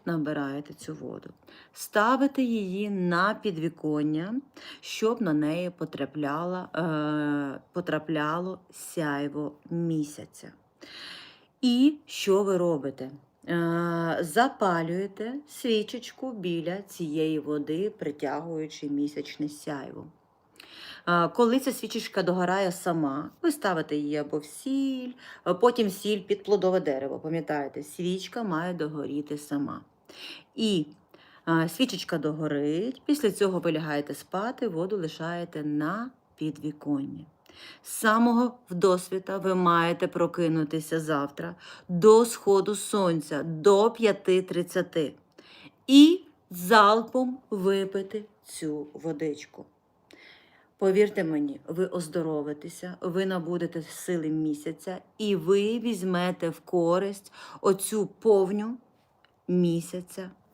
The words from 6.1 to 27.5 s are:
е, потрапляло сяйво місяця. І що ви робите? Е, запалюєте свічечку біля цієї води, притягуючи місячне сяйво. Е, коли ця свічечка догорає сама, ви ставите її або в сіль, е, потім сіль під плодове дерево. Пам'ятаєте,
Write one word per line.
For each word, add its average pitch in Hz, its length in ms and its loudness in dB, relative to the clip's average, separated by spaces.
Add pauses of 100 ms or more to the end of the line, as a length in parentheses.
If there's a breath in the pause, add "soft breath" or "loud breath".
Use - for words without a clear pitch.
е, 151 880 -2 (120)
потрапляло 160 880 -4 (120)
сяйво 147 840 -6 (180)
місяця. 165 840 -4 (1080 loud breath)
І 262 360 6 (100)
що 196 360 2
ви 196 140 2
робите? 139 540 -2 (380)
Е, 170 720 0
запалюєте 190 1120 0 (140)
свічечку 233 840 -4
біля 175 500 -4
цієї 156 560 -2
води, 151 600 -2
притягуючи 156 920 -6
місячне 147 600 -4
сяйво. 147 580 -10 (1000 loud breath)
Е, 170 200 4
коли 240 320 4
ця 254 120 0
свічечка 214 500 -4
догорає 180 500 2
сама, 156 580 -2 (120)
ви 330 100 4
ставите 160 440 -2
її 147 200 -2
або 147 220 -4
в 147 60 -8
сіль, 262 680 -4 (340 loud breath)
е, 175 80 2
потім 226 360 4
сіль 208 300 -4
під 202 240 -4
плодове 185 360 2
дерево. 139 380 -2
Пам'ятаєте, 151 640 -4